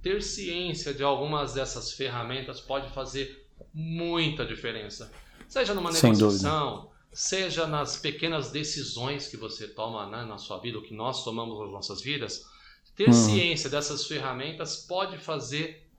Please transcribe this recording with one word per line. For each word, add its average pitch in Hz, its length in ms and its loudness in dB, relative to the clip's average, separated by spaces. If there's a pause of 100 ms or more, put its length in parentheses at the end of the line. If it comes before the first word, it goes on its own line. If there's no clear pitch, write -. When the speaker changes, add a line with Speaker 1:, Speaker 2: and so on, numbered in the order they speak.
Speaker 1:
Ter 196 200 0
ciência 175 720 -4
de 131 100 -2
algumas 143 500 2
dessas 127 400 -4
ferramentas 127 680 -6
pode 135 320 -4
fazer 135 540 -6 (280)
muita 165 720 0
diferença. 110 680 -8 (360)
Seja 220 260 2
numa 175 180 0
Speaker 2:
Sem 147 200 8
dúvida. 107 140 10 (240)
Speaker 1:
negociação, 139 400 0 (220)
seja 165 560 0
nas 151 280 -2
pequenas 151 560 -2
decisões 139 760 -4
que - 100 -12
você 110 300 -10
toma, 110 400 -6
né, 113 180 -8
na 107 120 -10
sua 101 200 -8
vida, 113 200 -6
ou - 60 -8
que - 120 -14
nós 123 280 -4
tomamos 117 360 -6
nas 101 120 -8
nossas 98 300 -8
vidas, 127 420 -6 (520)
ter 196 120 6
Speaker 2:
Uhum. 120 60 12
Speaker 1:
ciência 151 560 6
dessas 147 380 0
ferramentas 143 720 -6
pode 185 420 -4
fazer 135 680 -6 (100)